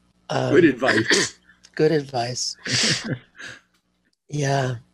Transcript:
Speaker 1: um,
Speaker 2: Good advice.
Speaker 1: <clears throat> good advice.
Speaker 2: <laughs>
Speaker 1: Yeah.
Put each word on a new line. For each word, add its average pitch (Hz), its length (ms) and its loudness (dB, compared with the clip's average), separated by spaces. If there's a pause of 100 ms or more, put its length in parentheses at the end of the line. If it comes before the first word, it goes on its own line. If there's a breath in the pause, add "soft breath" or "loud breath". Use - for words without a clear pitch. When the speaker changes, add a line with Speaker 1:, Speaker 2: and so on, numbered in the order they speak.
(300)
Speaker 1:
um, 131 220 -2
Speaker 2:
Good 170 120 6
advice. 123 760 2 (160)
Speaker 1:
<clears throat> - 180 -20
good 156 160 2
advice. 135 720 -4
Speaker 2:
<laughs> - 640 -4 (1000 loud breath)
Speaker 1:
Yeah. 139 480 -2 (180)